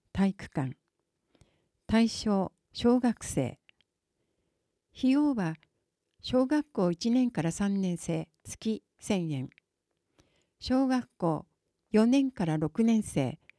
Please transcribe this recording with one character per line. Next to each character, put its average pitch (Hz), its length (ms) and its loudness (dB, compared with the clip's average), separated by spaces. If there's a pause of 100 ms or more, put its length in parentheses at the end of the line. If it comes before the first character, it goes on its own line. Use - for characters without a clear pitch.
(120)
体 196 200 2
育 - 180 -12
館。 131 280 -6 (1080)
対 226 200 4
象、 196 440 -2 (200)
小 240 280 2
学 240 240 -2
生。 - 360 -4 (1400)
費 262 160 0
用 285 240 2
は、 170 200 -2 (680)
小 254 240 0
学 294 260 -2
校 180 200 0
一 196 200 -2
年 247 200 2
か - 100 -4
ら 165 100 -2
三 202 300 -2
年 180 160 -2
生、 160 320 -6 (140)
月 - 400 -8 (160)
千 175 320 -2
円。 135 180 -6 (1080)
小 262 280 0
学 254 300 -2
校 160 280 -2 (460)
四 214 140 6
年 262 260 2
か - 140 -4
ら 156 120 0
六 156 260 0
年 226 200 2
生、 - 360 -4 (200)